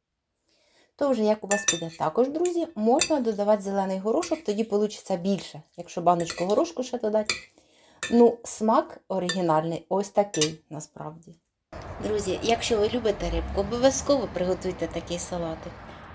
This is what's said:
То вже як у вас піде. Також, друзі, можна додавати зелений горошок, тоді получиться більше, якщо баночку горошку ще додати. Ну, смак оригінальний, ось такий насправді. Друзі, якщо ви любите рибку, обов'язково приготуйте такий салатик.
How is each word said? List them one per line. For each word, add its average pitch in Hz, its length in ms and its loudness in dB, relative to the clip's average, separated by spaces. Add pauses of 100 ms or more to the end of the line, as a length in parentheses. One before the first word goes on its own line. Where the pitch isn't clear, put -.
(960)
То 277 140 2
вже 220 140 2
як 214 200 4
у 190 40 -8
вас 208 180 -2
піде. 165 340 0
Також, 190 300 2
друзі, 339 460 0
можна 262 440 4
додавати 208 420 2
зелений 190 380 -2
горошок, 277 440 -2
тоді 208 200 0
получиться 208 540 -2
більше, 175 440 -2 (160)
якщо 175 240 -8
баночку 170 440 2
горошку 254 380 0
ще 247 140 -6
додати. 214 380 0 (760)
Ну, 233 320 8
смак 233 640 0
оригінальний, 175 840 0
ось 196 200 0
такий 160 500 0 (100)
насправді. 156 680 -14 (680)
Друзі, 196 400 -2
якщо 220 340 2
ви 208 120 2
любите 208 400 0
рибку, 165 320 -2
обов'язково 247 720 2
приготуйте 180 540 -2
такий 175 320 -6
салатик. 170 540 -8 (420)